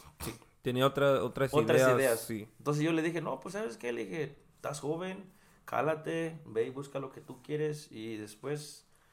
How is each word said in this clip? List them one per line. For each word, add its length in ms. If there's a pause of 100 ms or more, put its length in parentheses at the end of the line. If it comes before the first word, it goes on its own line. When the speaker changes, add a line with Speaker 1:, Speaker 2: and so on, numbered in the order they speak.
(240)
Speaker 1:
Sí, 100 (280)
tenía 260
otra, 360
otras 300
Speaker 2:
Otras 280
Speaker 1:
ideas, 160
Speaker 2:
ideas. 240
Speaker 1:
sí. 260 (100)
Speaker 2:
Entonces, 260
yo 100
le 80
dije, 200
"No, 180
pues, 140
¿sabes 240
qué?". 160
Le 120
dije, 300 (200)
"Estás 260
joven, 500 (340)
cálate, 800
ve 200
y 40
busca 300
lo 120
que 100
tú 220
quieres 480
y 260
después, 680 (280)